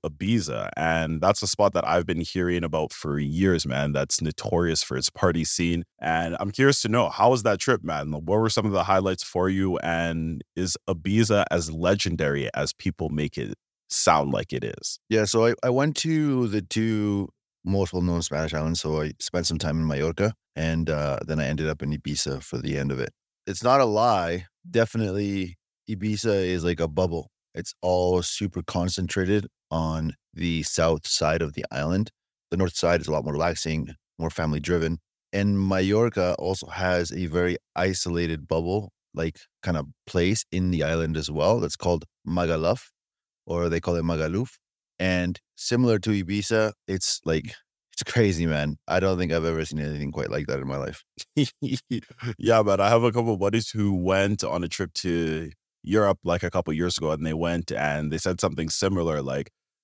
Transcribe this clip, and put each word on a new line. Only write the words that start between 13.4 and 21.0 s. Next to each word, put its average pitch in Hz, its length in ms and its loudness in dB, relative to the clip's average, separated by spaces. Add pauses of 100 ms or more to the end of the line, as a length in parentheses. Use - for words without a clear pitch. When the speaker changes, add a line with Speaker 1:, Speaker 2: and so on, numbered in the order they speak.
Speaker 1:
sound 73 440 4
like - 180 -4
it 64 140 -4
is? - 420 -8
Speaker 2:
Yeah, 110 160 2
so 113 220 4
I, 117 80 4 (100)
I 127 60 2
went 139 280 2
to 147 520 2
the 104 120 0
two 104 680 0 (340)
most 95 300 2
well-known 87 300 2
Spanish 76 300 -2
islands, 78 280 -2
so 78 200 -2
I 76 200 -4
spent 87 260 -4
some 80 120 -2
time 76 180 -2
in 80 100 0
Majorca, 80 460 0 (240)
and, 80 320 0
uh, 73 360 -2